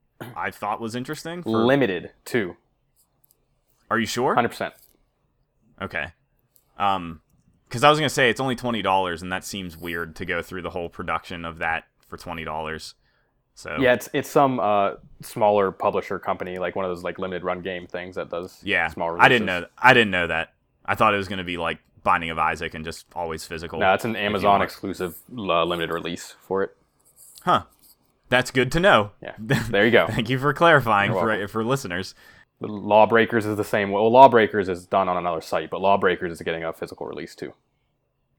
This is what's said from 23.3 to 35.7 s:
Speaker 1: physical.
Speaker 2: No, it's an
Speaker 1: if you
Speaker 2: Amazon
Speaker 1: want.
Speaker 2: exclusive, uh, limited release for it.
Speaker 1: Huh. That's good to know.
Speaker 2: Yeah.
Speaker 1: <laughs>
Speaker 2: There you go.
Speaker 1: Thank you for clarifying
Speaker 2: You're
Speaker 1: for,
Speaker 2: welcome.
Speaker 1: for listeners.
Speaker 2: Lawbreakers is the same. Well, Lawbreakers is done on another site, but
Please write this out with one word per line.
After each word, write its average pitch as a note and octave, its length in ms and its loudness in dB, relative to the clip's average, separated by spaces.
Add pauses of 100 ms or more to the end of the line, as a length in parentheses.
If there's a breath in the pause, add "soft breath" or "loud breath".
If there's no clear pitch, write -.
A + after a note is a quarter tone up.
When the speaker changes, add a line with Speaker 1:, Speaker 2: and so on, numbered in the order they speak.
Speaker 1:
physical. E2 340 -10
Speaker 2:
No, F#2+ 140 4
it's G2+ 120 0
an A2 100 -4
Speaker 1:
if G2+ 60 -4
you G2+ 40 -2
Speaker 2:
Amazon G2+ 260 2
Speaker 1:
want. G2 120 4
Speaker 2:
exclusive, F2+ 540 -8 (200)
uh, E2+ 280 2
limited E2 280 -2
release E2+ 460 -8
for F#2+ 240 -4
it. - 120 -10 (680)
Speaker 1:
Huh. D3 200 2 (640)
That's B2 220 2
good C3 200 0
to E3 80 0
know. B2+ 320 4 (100)
Speaker 2:
Yeah. - 160 -12
Speaker 1:
<laughs> A2 320 -2
Speaker 2:
There G#2 160 4
you A#2 60 4
go. F#2 160 6
Speaker 1:
Thank A2 220 -2
you B2+ 100 -2
for C#3+ 140 0
clarifying A2+ 580 4
Speaker 2:
You're F#2+ 80 0
Speaker 1:
for, G2+ 80 0
Speaker 2:
welcome. G#2 220 -2
Speaker 1:
for A2+ 160 -4
listeners. G2+ 500 -4 (460 soft breath)
Speaker 2:
Lawbreakers G#2+ 840 4
is G#2+ 120 -4
the G#2 60 0
same. G2+ 280 -2
Well, G#2+ 200 2
Lawbreakers A2 580 8
is F2+ 180 -6
done F#2+ 220 0
on F2+ 80 0
another E2+ 240 -2
site, D#2+ 280 -6
but F2 120 -6